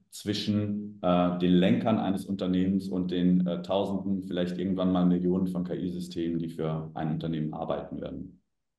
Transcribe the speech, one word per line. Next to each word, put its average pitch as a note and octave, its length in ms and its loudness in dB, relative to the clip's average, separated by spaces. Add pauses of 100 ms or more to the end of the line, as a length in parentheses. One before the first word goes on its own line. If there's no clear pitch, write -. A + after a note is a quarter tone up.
zwischen, G#2 920 -2
äh, F2 380 4
den F2+ 140 4
Lenkern F#2+ 440 4
eines F#2+ 280 -2
Unternehmens F#2 640 0
und F2+ 240 -2
den, F2+ 360 4
äh, E2+ 140 -2
Tausenden, F#2+ 640 -2
vielleicht F2 340 -2
irgendwann F#2 340 0
mal F2+ 140 4
Millionen F2+ 420 2
von F2 160 -4
K-I-Systemen, E2+ 760 -4
die E2 120 -4
für D#2 440 -4
ein D#2 180 -4
Unternehmen D#2+ 420 -4
arbeiten D2 480 -6
werden. - 400 -12 (380)